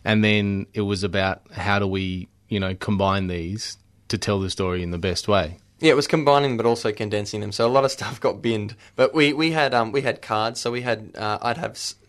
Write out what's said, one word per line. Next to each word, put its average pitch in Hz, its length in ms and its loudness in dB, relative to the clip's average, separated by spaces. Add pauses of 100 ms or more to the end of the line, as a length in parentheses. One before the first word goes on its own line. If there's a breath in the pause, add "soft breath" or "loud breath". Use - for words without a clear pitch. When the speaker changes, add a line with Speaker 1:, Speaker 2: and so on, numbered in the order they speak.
Speaker 1:
and 107 180 4
then 101 500 2
it 107 80 -2
was 101 220 -2
about 95 380 0 (100)
how 101 280 0
do 101 80 0
we, 92 420 -4 (180)
you 104 140 -2
know, 95 140 -2
combine 98 520 0
these 87 480 -6 (340)
to 110 80 -2
tell 101 220 0
the 95 100 -2
story 90 340 -2
in 87 80 -6
the 87 60 -4
best 87 300 -2
way. 87 300 2 (240)
Speaker 2:
Yeah, 160 100 6
it 131 60 8
was 143 100 2
combining 143 480 4
but 113 100 0
also 117 280 2
condensing 104 480 -4
them. 101 100 -6
So 117 160 2
a 123 60 2
lot 135 100 6
of 135 80 2
stuff - 300 -10
got 101 200 -2
binned. 110 320 -2 (220 soft breath)
But 131 180 4
we, 151 200 4
we 160 180 0
had, 147 220 0
um, 117 180 2
we 135 100 0
had 127 200 -2
cards. 113 400 -2
So 120 100 -4
we 123 100 -4
had, 110 360 -4
uh, 107 240 -4
I'd 120 160 -2
have 165 140 -6
s-, - 240 -10 (120)